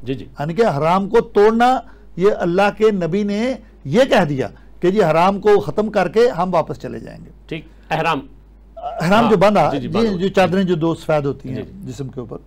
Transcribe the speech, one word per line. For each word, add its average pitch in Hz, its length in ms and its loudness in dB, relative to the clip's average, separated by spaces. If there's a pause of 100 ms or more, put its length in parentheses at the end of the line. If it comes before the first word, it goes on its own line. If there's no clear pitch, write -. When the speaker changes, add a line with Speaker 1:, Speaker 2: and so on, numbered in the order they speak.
Speaker 1:
जी, 127 120 -6
जी। 107 100 -14
Speaker 2:
यानी 151 280 -8
कि 220 100 0
हराम 175 440 0
को 226 140 2
तोड़ना, 226 480 4 (480)
ये 185 140 4
अल्लाह 196 400 0
के 214 220 2
नबी 180 320 -2
ने 220 320 -4 (300)
ये 208 180 4
कह 220 200 2
दिया 131 260 -4 (300)
कि 180 100 2
जी 208 100 0
हराम 180 380 4
को 208 220 4
ख़त्म 214 280 -4
करके 208 400 2
हम 180 220 -4
वापस 156 260 -2
चले 117 220 -12
जाएंगे। 110 300 -18 (200)
Speaker 1:
ठीक, 160 200 -12 (220)
एहराम। 156 300 -2 (560)
Speaker 2:
एहराम 196 440 0
Speaker 1:
हाँ, 233 100 2
Speaker 2:
जो 214 60 4
बांधा, 185 320 4
Speaker 1:
जी, 147 100 -4
जी, 120 80 -8
Speaker 2:
जी, - 20 -
Speaker 1:
बांधा। 208 240 0
Speaker 2:
जो 185 180 -2
चादरें 185 340 2
जो 180 120 0
दो 165 180 0
सफ़ेद 151 300 -2
होती 135 240 -6
हैं 131 60 -8
Speaker 1:
जी, 107 80 -6
जी। - 220 -16
Speaker 2:
जिस्म 131 220 -10
के 123 140 -12
ऊपर। 110 260 -12